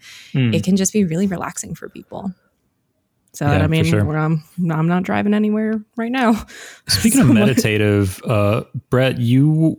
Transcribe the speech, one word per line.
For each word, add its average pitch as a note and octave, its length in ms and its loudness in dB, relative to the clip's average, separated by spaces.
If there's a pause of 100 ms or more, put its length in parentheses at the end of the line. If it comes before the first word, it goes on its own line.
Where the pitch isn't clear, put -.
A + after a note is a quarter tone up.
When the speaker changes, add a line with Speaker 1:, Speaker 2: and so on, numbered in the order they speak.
(340)
Speaker 1:
Mm. B2 200 0
Speaker 2:
It - 80 0
can F#3+ 140 0
just F#3+ 160 -2
be G#3 120 0
really F3 220 -2
relaxing F3+ 480 -8
for - 140 -14
people. - 460 -14 (1000)
So, D3 120 -6
Speaker 3:
Yeah, C#3+ 140 2
Speaker 2:
I - 20 2
Speaker 3:
for D3+ 60 2
Speaker 2:
mean, D#3+ 180 2
Speaker 3:
sure. G#2 180 2
Speaker 2:
we're, D3+ 140 -2
um, D#3 260 0 (260)
I'm D#3+ 180 0
not F3+ 160 0
driving G#3 280 -2
anywhere G#3+ 500 -2 (140)
right A#3 160 -6
now. A#3 320 0 (220)
<laughs> - 200 -20
Speaker 3:
Speaking A3+ 360 2
of - 60 4
Speaker 2:
So, - 40 6
like - 140 4
Speaker 3:
meditative, G#2 760 0
uh, G#2 400 0 (260)
Brett, B2+ 300 2
you, D3+ 580 2